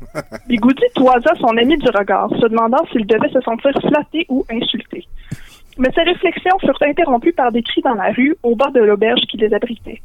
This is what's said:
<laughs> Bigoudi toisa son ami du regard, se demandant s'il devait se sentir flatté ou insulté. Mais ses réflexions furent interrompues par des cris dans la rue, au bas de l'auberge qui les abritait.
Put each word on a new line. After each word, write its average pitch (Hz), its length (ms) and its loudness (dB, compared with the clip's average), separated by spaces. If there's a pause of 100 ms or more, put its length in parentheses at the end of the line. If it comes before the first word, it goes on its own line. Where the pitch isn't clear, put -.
(200)
<laughs> - 280 -14
Bigoudi 240 340 2 (120)
toisa 254 440 4
son 226 200 2
ami 262 180 4
du 277 140 2
regard, 202 400 0
se - 180 0
demandant 233 420 2
s'il 220 160 -2
devait 220 240 2
se 262 120 0
sentir 233 300 -2 (140)
flatté 302 420 -2
ou 269 220 -2
insulté. - 560 -8 (720)
Mais 254 160 2
ses 339 80 2
réflexions 359 560 0
furent 277 220 0
interrompues 294 540 0
par 247 180 0
des 233 100 0
cris - 200 -4
dans 262 120 0
la 190 180 -2
rue, 269 300 0
au 233 140 0
bas 277 140 0
de 262 100 2
l'auberge 214 400 2 (100)
qui - 60 -12
les 214 160 0
abritait. 226 520 -6